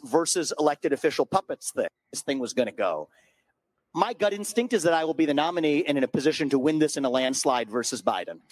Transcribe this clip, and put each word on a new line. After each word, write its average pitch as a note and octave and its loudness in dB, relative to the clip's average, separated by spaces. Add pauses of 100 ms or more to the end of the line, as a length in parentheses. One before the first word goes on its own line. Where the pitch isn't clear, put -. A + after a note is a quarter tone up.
versus D3+ 0
elected D3+ 2
official C#3 0
puppets - -2
thing. G#2+ -2 (240)
This - -10
thing C#3 -4
was A#2+ -6
gonna A#2 0
go. E2 -2 (840)
My G#3+ 0
gut G3+ 0
instinct A#3 -2
is F#3 2
that E3+ 4
I D#3+ 2
will D#3+ -2
be D#3+ 2
the D3 2
nominee D#3 0
and D3 0
in C3 0
a B2 0
position D3 0
to C3+ 4
win D#3 2
this D3+ 2
in C#3 -2
a B2+ 2
landslide B2+ 0
versus A#2 -4
Biden. E2+ -4 (100)